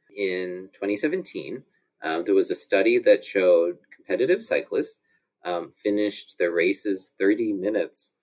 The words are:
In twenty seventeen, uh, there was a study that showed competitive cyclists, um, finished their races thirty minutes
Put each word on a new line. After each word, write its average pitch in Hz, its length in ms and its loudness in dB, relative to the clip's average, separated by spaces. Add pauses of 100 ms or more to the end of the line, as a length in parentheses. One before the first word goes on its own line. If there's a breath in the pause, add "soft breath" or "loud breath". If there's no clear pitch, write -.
(160)
In 92 580 -6
twenty 101 220 -4
seventeen, 113 680 -6 (400)
uh, 80 180 -2
there 98 140 2
was 92 160 4
a 90 40 -2
study 101 440 2
that 104 240 4
showed 87 540 4 (180)
competitive 127 480 -2
cyclists, - 560 -4 (440)
um, 85 280 -6
finished 104 640 -2
their 87 140 2
races 92 680 0
thirty 107 360 2
minutes 95 680 -4